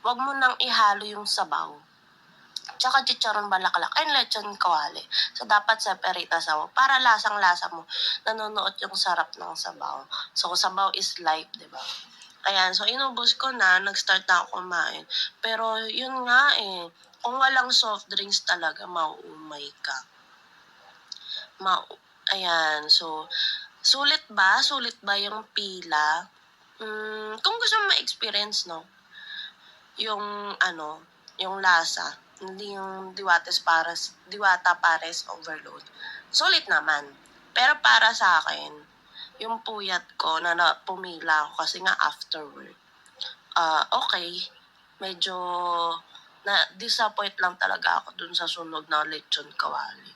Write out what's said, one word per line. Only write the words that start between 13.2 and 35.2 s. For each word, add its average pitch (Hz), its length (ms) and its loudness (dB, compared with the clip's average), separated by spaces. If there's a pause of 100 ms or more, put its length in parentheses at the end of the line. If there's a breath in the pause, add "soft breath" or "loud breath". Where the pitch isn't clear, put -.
ko 262 160 -2
na. 185 320 6
Nag-start 196 420 0
na 180 160 4
ako 185 220 -6
kumain. 165 400 -4 (400 loud breath)
Pero, 226 420 -2
yun 247 380 -6
nga 254 340 6
eh. 185 300 -6 (320)
Kung 240 180 -4
walang 262 340 4
soft 226 380 0
drinks 202 340 -2
talaga, 175 440 -2
mauumay 156 800 -6 (120)
ka. 135 160 -6 (1700 loud breath)
Ma-, 185 240 0 (480)
ayan. 160 520 0
So, 156 400 2 (520 loud breath)
sulit 285 520 2
ba? 208 320 4
Sulit 247 360 -2
ba 202 200 -2
yung 214 320 -8
pila? 170 720 -2 (540)
Mm, 226 600 -8
kung 427 200 0
gusto 453 200 2
mo 392 120 2
ma-experience, 208 760 -2
no? 165 160 -10 (1160 loud breath)
Yung, 208 240 -4 (340)
ano, 160 420 -4 (400)
yung 190 240 -4
lasa. 165 600 2 (100)
Hindi 196 400 -12
yung 190 400 -10
diwates 180 480 2
pares, 165 640 0
diwata 185 560 2
pares 165 480 0